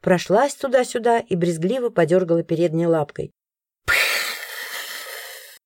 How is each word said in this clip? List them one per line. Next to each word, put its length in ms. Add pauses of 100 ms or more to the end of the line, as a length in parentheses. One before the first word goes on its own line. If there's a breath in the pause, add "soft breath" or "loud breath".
Прошлась 540
туда-сюда 640
и 180
брезгливо 540
подёргала 520
передней 440
лапкой. 460 (520)
Пф! 1800